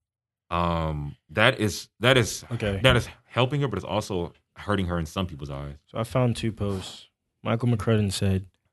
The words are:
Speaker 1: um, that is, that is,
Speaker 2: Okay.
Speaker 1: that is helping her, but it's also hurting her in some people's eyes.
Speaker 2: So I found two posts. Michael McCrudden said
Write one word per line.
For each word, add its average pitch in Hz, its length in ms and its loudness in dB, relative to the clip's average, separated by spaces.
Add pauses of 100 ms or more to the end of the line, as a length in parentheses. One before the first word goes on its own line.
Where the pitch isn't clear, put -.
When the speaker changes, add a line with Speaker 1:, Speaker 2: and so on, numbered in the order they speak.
(500)
Speaker 1:
um, 80 680 -2 (140)
that 110 280 4
is, - 300 -2 (100)
that 127 180 6
is, - 360 0
Speaker 2:
Okay. 101 280 -2
Speaker 1:
that 127 140 6
is 104 120 2 (180)
helping 127 360 0
her, 139 60 0
but 104 100 -2
it's 85 80 -6
also 95 460 -2 (240)
hurting 98 320 0
her 87 100 -2
in 82 80 -2
some 92 220 -4
people's 71 220 -12
eyes. 71 260 -10 (120)
Speaker 2:
So - 100 -10
I 113 80 -2
found 123 320 2
two 113 160 -4
posts. - 560 -6 (340)
Michael 113 240 0
McCrudden 107 460 2
said 95 320 0 (280)